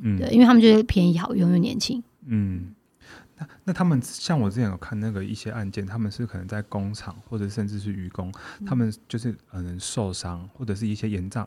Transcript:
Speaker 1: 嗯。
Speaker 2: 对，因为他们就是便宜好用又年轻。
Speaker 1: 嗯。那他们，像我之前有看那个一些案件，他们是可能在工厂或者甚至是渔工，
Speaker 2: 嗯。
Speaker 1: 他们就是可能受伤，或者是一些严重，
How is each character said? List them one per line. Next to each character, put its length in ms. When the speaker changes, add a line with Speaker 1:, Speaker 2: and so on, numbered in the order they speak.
Speaker 1:
嗯。 160
Speaker 2:
对， 100
因 100
为 60
他 80
们 80
就 60
是 160
便 280
宜 60
好 160
用 160
又 80
年 220
轻。 240
Speaker 1:
嗯。 400
那 100
他 100
们， 200
像 360
我 100
之 100
前 100
有 80
看 220
那 120
个 120
一 100
些 180
案 180
件， 160
他 120
们 140
是 140
可 120
能 100
在 160
工 300
厂 220
或 80
者 100
甚 200
至 120
是 120
渔 180
工， 220
Speaker 2:
嗯。 60
Speaker 1:
他 100
们 180
就 100
是 180
可 100
能 180
受 340
伤， 340
或 80
者 100
是 120
一 80
些 140
严 200
重， 180